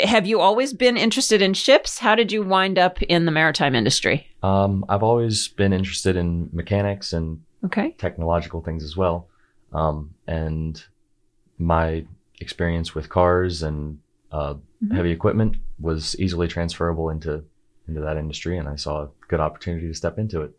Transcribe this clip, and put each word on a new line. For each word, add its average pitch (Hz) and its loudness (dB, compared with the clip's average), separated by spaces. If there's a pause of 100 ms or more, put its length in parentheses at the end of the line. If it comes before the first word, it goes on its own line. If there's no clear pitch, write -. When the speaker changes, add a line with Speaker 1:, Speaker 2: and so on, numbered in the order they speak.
Speaker 1:
have 214 2
you 214 2
always 226 2
been 247 2
interested 214 2
in 196 4
ships? - 4
How 240 4
did 226 2
you 214 -2
wind 190 2
up 180 2
in 170 2
the 165 2
maritime 151 2
industry? 117 2 (160)
Speaker 2:
Um, 98 2
I've 101 2
always 117 2
been 98 2
interested 95 0
in 85 0
mechanics 101 -2
and 82 -4 (200)
Speaker 1:
Okay. 220 -2
Speaker 2:
technological 82 -2
things 80 -6
as 76 -10
well. 87 0 (460)
Um, 76 -2 (120)
and 78 -4 (760)
my 82 0 (340)
experience 85 -2
with 78 -8
cars 90 4
and, 76 -4 (320)
uh, 73 -4 (280)
Speaker 1:
Mm-hmm. 208 -2
Speaker 2:
heavy 87 2
equipment 107 2 (200)
was 80 -4
easily 87 0
transferable 85 -2
into, 78 -6 (420)
into 78 -8
that 76 -4
industry, 78 -6
and 73 -6
I 71 -8
saw 73 -6
a 73 -12 (200)
good 82 0
opportunity 82 -4
to 80 -8
step 85 -6
into 104 -4
it. 76 -8